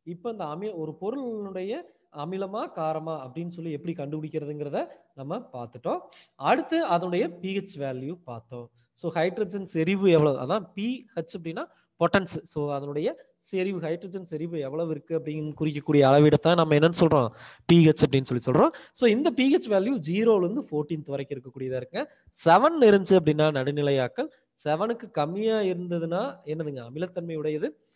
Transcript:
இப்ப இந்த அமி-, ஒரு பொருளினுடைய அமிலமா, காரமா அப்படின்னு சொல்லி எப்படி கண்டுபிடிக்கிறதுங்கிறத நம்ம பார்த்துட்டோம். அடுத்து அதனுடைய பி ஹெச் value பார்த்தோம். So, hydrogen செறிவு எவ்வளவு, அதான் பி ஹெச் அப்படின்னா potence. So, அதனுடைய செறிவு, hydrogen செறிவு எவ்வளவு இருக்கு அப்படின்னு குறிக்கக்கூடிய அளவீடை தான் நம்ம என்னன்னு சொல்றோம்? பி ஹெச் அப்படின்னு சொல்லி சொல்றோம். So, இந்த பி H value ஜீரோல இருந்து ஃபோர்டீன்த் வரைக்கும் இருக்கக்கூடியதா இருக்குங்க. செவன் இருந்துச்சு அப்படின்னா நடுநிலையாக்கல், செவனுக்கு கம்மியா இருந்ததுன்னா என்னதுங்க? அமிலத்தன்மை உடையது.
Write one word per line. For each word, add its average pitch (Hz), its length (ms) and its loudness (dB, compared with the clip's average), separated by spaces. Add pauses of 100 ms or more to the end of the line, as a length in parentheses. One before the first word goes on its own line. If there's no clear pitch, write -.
இப்ப 175 280 -10
இந்த 196 140 -10
அமி-, 185 300 -8
ஒரு 156 260 -8
பொருளினுடைய 214 800 -8 (300)
அமிலமா, 190 640 -8
காரமா 156 540 -6
அப்படின்னு 165 180 -8
சொல்லி 170 240 -10
எப்படி 165 220 -6
கண்டுபிடிக்கிறதுங்கிறத 151 920 -8 (300)
நம்ம 143 220 -8
பார்த்துட்டோம். 127 600 -8 (360)
அடுத்து 294 500 0
அதனுடைய 175 440 0
பி 190 280 -8
ஹெச் 196 220 -10
value 135 340 -8 (100)
பார்த்தோம். 120 480 -16 (220)
So, 165 200 -8
hydrogen 185 500 -2
செறிவு 185 480 2
எவ்வளவு, 147 300 6
அதான் 175 320 -4
பி 233 420 -8
ஹெச் - 220 -8
அப்படின்னா 165 280 -10 (340)
potence. 170 440 0
So, 147 300 -6
அதனுடைய 143 640 -6
செறிவு, 185 420 -6
hydrogen 175 420 -8
செறிவு 165 380 -8
எவ்வளவு 156 320 -6
இருக்கு 156 280 -6
அப்படின்னு 151 400 -8
குறிக்கக்கூடிய 147 420 2
அளவீடை 147 320 8
தான் 160 220 4
நம்ம 160 200 4
என்னன்னு 165 240 4
சொல்றோம்? 151 300 4 (360)
பி 170 220 8
ஹெச் 151 220 4
அப்படின்னு 131 280 0
சொல்லி 117 80 -6
சொல்றோம். 160 240 4 (220)
So, 240 180 2
இந்த 269 220 2
பி 269 240 2
H 233 160 -2
value 208 360 0
ஜீரோல 202 360 2
இருந்து 214 180 -2
ஃபோர்டீன்த் 151 440 -6
வரைக்கும் 139 340 -8
இருக்கக்கூடியதா 127 420 -8
இருக்குங்க. 202 240 -8 (400)
செவன் 240 440 6
இருந்துச்சு 190 300 6
அப்படின்னா 156 320 2
நடுநிலையாக்கல், 143 760 0 (360)
செவனுக்கு 202 480 -4
கம்மியா 202 480 -2
இருந்ததுன்னா 175 840 -4
என்னதுங்க? 151 360 -8
அமிலத்தன்மை 165 560 -10
உடையது. 151 440 -6 (160)